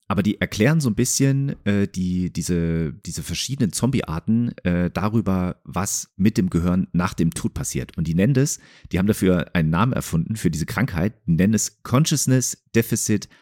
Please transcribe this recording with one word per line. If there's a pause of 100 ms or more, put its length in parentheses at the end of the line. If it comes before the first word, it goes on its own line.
Aber
die
erklären
so
ein
bisschen, (100)
äh,
die,
diese,
diese
verschiedenen
Zombie-Arten, (100)
äh,
darüber,
was
mit
dem
Gehirn
nach
dem
Tod
passiert.
Und
die
nennen
das, (320)
die
haben
dafür
einen
Namen
erfunden
für
diese
Krankheit, (120)
die
nennen
es
Consciousness (140)
Deficit (140)